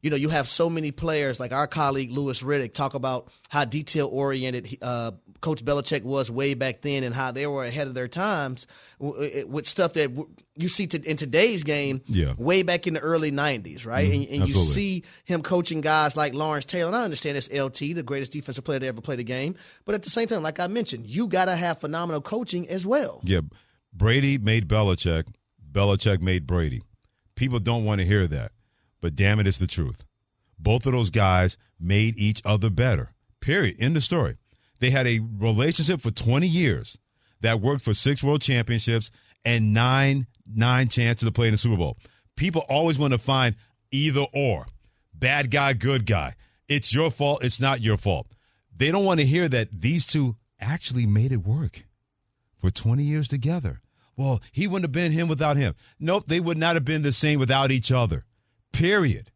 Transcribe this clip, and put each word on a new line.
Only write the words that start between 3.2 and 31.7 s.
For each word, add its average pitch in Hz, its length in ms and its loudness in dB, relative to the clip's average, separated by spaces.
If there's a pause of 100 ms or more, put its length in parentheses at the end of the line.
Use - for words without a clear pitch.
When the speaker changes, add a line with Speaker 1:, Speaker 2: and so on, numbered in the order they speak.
Speaker 1:
how 147 160 0
detail-oriented 135 1000 -4
he, - 160 -14
uh, 120 300 -6 (280)
Coach 143 240 -4
Belichick 143 380 -2
was 127 280 -2
way 139 220 -2
back 131 300 -6
then 139 220 -2
and 117 100 -4
how 131 180 -4
they 135 140 -6
were 139 180 -4
ahead 135 220 -6
of 127 80 -10
their 127 140 -6
times 160 580 -4 (340)
w-, 143 140 -6 (140)
w-, - 180 -6
with 139 200 -6
stuff 170 280 0
that 151 140 0
w-, 127 200 -8 (260)
you 170 140 -4
see - 200 -2
to, 151 220 -4
in 156 60 0
today's 165 480 2
game 143 420 -2
Speaker 2:
Yeah. 80 300 2
Speaker 1:
way 175 260 2
back 175 240 0
in 170 60 -2
the 156 80 -4
early 156 300 0
nineties, 123 560 -4
right? 95 240 0
Speaker 2:
Mm-hmm. 92 40 2
Speaker 1:
And, - 100 0
and - 120 -8 (140)
you - 60 2
Speaker 2:
Absolutely. 82 180 4
Speaker 1:
see 190 300 -2 (200)
him 170 180 -2
coaching 170 380 -2
guys 151 340 2
like 147 200 0
Lawrence 151 320 -4
Taylor. 170 220 -2
And 202 80 -2
I 247 80 -2
understand 147 340 -4
it's 131 120 -4
L 135 200 -2
T, 147 240 -6
the 170 80 -6
greatest 139 300 -6
defensive 135 320 -10
player 143 160 -2
to 131 80 -4
ever 117 120 -8
play 135 160 -6
the 120 80 -6
game. 131 300 -4 (320)
But 208 80 -2
at 196 80 -4
the - 80 -6
same 233 180 0
time, 202 140 -2
like 156 180 -6
I 180 60 -2
mentioned, 180 400 -6
you 180 220 -4
gotta 185 280 2
have 170 240 -2
phenomenal 160 400 -4
coaching 180 480 -6
as 180 160 -6
well. 247 400 -2
Speaker 2:
Yeah. 90 160 2 (540)
Brady 135 420 2
made 107 320 2
Belichick. 90 600 2 (420)
Belichick 98 500 2
made 90 260 0
Brady. 78 360 0 (520)
People 123 240 0
don't 117 260 0
wanna 104 200 2
hear 95 220 4
that. 69 260 -4 (480)
But 80 160 -4
damn 101 240 4
it, 101 60 4
it's 95 120 0
the 92 80 0
truth. 69 380 -4 (540)
Both 107 280 2
of 131 60 2
those 117 180 2
guys 92 460 4 (240)